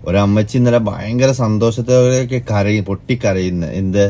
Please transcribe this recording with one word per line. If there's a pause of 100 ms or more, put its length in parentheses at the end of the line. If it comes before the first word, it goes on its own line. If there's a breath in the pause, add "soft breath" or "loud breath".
ഒരമ്മച്ചി
ഇന്നലെ
ഭയങ്കര
സന്തോഷത്തോടെയൊക്കെ (100)
കരയും,
പൊട്ടിക്കരയുന്ന,
എന്ത്,